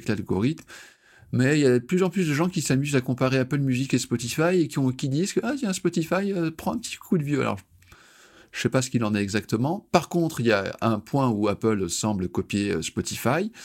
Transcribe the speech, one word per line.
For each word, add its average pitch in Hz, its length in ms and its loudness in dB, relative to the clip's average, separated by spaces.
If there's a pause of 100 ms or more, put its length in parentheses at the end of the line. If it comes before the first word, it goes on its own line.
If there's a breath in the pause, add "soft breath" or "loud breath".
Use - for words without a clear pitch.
l'algorithme, 104 580 -2 (640 loud breath)
mais 131 280 4
il - 20 4
y 139 60 6
a 123 100 6
de 123 80 -4
plus 180 160 2
en 185 80 2
plus 180 180 0
de 147 60 2
gens 170 160 0
qui 165 140 -2
s'amusent 143 320 0
à 127 60 4
comparer 131 360 0
Apple 135 220 0
Music 135 340 0
et 123 60 4
Spotify 156 600 0
et 147 60 0
qui - 120 -4
ont, 131 120 2
qui 131 180 -4
disent 160 240 -2
que, - 100 0
ah, 247 120 -2
tiens, 220 180 -2
Spotify, 180 600 0
euh, 165 160 0
prend - 240 -4
un - 60 -4
petit - 180 -10
coup - 220 0
de 143 40 -2
vieux. 143 180 0
Alors, 107 180 -2 (920 soft breath)
je - 100 -8
sais - 80 0
pas 131 120 0
ce 127 80 -4
qu'il 113 140 0
en 107 100 0
est 101 80 2
exactement. 110 720 -2
Par 165 180 2
contre, 170 300 0
il 117 80 0
y 110 40 6
a 98 300 2
un 110 180 2
point 135 300 0
où 104 180 2
Apple 101 400 0
semble 95 420 -2
copier, 101 420 -2
euh, 82 100 -2
Spotify. - 720 -2 (120)